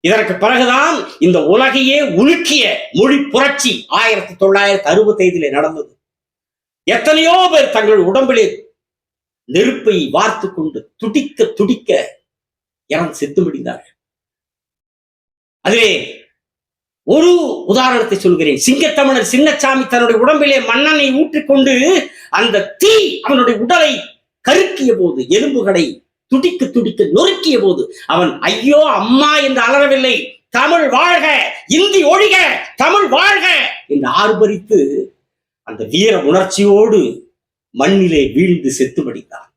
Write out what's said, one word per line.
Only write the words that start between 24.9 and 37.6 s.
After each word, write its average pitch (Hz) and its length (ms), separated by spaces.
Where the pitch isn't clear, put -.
போது, 170 360
எலும்புகளை 196 560
துடிக்க 277 340
துடிக்க 208 400
நொறுக்கிய 311 540
போது, 175 240
அவன் 170 260
ஐயோ 226 380
அம்மா 254 480
என்று 269 240
அலறவில்லை, 262 520
"தமிழ் 302 400
வாழ்க, 311 360
இந்தி 381 360
ஒழிக, 381 340
தமிழ் 359 320
வாழ்க" 359 380
என்று 131 240
ஆர்ப்பரித்து 208 680
அந்த 110 180
வீர 185 280
உணர்ச்சியோடு 196 800